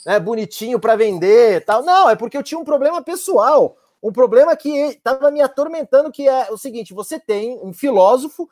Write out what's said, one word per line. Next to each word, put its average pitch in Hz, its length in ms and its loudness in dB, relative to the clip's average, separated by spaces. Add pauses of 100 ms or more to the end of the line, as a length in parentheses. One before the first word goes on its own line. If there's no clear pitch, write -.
né, 196 140 2
bonitinho 220 600 -6
pra 220 160 2
vender 208 600 2
e 151 40 -2
tal. 220 220 -2
Não, 359 260 4
é 214 60 2
porque 240 220 -10
eu 277 60 -6
tinha 320 160 -10
um 302 60 -12
problema 294 360 -2
pessoal, 294 760 0 (240)
um 214 100 -6
problema 254 440 4
que 285 480 -4
tava 269 280 0
me 294 100 -2
atormentando, 294 720 0
que 285 160 -2
é 254 240 0
o 220 60 -10
seguinte: 226 360 -12
você 214 260 -12
tem 220 440 -6
um 190 100 -14
filósofo 262 760 2